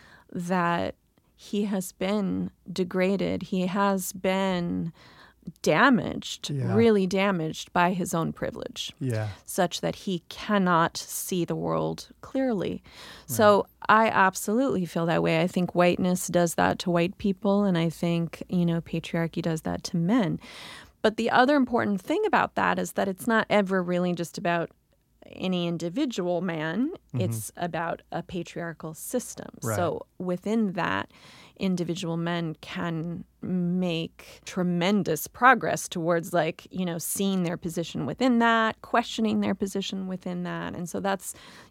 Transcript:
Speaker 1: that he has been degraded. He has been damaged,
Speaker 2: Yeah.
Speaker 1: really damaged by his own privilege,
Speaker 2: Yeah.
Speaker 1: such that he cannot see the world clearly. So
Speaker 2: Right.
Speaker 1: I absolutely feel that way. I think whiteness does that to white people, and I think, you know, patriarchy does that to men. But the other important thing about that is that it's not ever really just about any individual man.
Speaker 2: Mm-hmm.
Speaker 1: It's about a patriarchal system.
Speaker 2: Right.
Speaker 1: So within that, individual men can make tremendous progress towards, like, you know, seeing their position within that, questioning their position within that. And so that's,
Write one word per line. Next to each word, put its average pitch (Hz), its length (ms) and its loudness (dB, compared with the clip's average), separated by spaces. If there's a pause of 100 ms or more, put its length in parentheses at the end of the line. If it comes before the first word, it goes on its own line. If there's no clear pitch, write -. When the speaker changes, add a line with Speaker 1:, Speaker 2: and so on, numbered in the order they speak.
(320)
Speaker 1:
that 175 600 0 (400)
he - 300 -4
has 190 280 -4
been 185 580 -2 (200)
degraded. 185 720 0
He 185 220 -2
has 196 460 0
been 185 800 -2 (680)
damaged, 196 880 4
Speaker 2:
Yeah. 139 240 0
Speaker 1:
really 214 320 6
damaged 185 640 -2
by 180 200 4
his 170 220 -4
own 160 180 0
privilege, - 640 -8
Speaker 2:
Yeah. 110 300 -2 (160)
Speaker 1:
such - 360 -2
that 165 140 -4
he 180 340 -6
cannot 180 680 2
see - 480 -4
the 165 100 -2
world 160 540 -2 (120)
clearly. 254 600 -2 (440)
So 208 400 6 (220)
Speaker 2:
Right. 220 180 8
Speaker 1:
I - 20 4
absolutely 196 800 2
feel 165 200 0
that 170 160 4
way. 165 180 4
I 170 60 4
think 180 260 0
whiteness 180 540 4
does 175 300 2
that 185 240 4
to - 100 -2
white 175 280 2
people, 196 460 0
and 185 140 2
I 165 120 2
think, 170 580 -2
you 175 180 2
know, 165 140 0
patriarchy 165 600 -4
does 165 220 -2
that - 220 -6
to - 120 -6
men. 170 440 0 (640)
But 214 120 0
the 226 120 0
other 254 240 6
important 226 480 2
thing 415 240 0
about - 300 2
that 185 240 0
is 180 140 -6
that 202 120 0
it's 190 220 -6
not 226 200 2
ever 190 320 2
really 175 320 0
just 170 260 -6
about 170 320 -2 (600)
any 180 380 -2
individual 175 720 -2
man. 170 480 -2
Speaker 2:
Mm-hmm. 220 320 -8
Speaker 1:
It's 110 360 -4
about 165 540 -4
a 165 140 -6
patriarchal 165 720 -10
system. - 560 -8 (120)
Speaker 2:
Right. - 140 -2
Speaker 1:
So - 300 -2 (120)
within 190 540 -2
that, 165 400 -2 (480)
individual 175 560 -2
men 170 440 -4
can 170 640 -6 (180)
make 175 1040 -2
tremendous 180 840 0
progress - 600 4
towards, 170 440 0
like, 170 400 0
you 185 120 -4
know, 175 140 -2
seeing 190 460 0
their 170 120 -2
position 170 480 -4
within 233 360 2
that, 226 420 2
questioning 220 600 0
their 202 120 0
position 190 540 -6
within 180 340 -8
that. 170 320 -6
And 170 140 -8
so 202 100 -6
that's, 196 360 -4 (360)